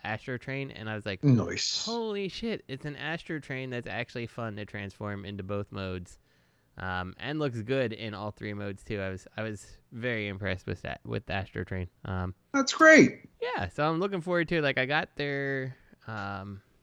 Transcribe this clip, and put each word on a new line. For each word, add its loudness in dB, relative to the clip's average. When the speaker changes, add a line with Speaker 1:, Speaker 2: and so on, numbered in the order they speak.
Speaker 1:
Astro -4
Train, -6
and -10
I -4
was -6
like, -4
Speaker 2:
Nice. 4
Speaker 1:
"Holy -2
shit, -6
it's -10
an -6
Astro -6
Train -6
that's -4
actually -4
fun -6
to -6
transform -6
into -6
both -4
modes." -6
Um, -4
and -4
looks 0
good 0
in -8
all -6
three -8
modes -8
too. -4
I -2
was, -8
I -6
was -8
very -2
impressed -4
with -4
that, -6
with -4
the -6
Astro -4
Train. -4
Um, -2
Speaker 2:
That's 2
great. 10
Speaker 1:
yeah, -2
so 0
I'm 2
looking 0
forward 0
to 2
it. 2
Like, 2
I 4
got 0
their, -2
um, -6